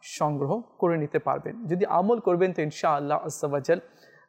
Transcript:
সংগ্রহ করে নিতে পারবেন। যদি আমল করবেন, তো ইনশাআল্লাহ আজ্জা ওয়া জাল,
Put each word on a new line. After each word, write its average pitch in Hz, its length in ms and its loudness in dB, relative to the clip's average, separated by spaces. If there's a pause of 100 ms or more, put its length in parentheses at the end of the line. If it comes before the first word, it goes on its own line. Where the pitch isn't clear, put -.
সংগ্রহ 151 580 -2
করে 175 360 0
নিতে 151 220 -2
পারবেন। 147 480 -4
যদি 180 200 0
আমল 202 320 2
করবেন, 185 340 2
তো 165 100 -2
ইনশাআল্লাহ 147 640 0
আজ্জা 156 240 -4
ওয়া 143 120 0
জাল, 170 200 2 (480)